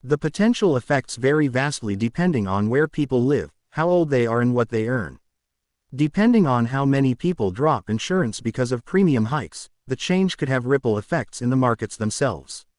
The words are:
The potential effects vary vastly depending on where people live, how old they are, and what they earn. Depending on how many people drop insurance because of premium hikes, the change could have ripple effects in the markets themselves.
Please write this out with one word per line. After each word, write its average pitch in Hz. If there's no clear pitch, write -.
The 135
potential 196
effects 131
vary 143
vastly 123
depending 117
on 101
where 147
people 131
live, 123
how 165
old 170
they 123
are, 117
and 123
what 117
they 113
earn. 101
Depending 190
on 120
how 135
many 139
people 120
drop 127
insurance 117
because 120
of 120
premium 156
hikes, 120
the 127
change 185
could 143
have 127
ripple 127
effects 127
in 123
the 131
markets 117
themselves. 107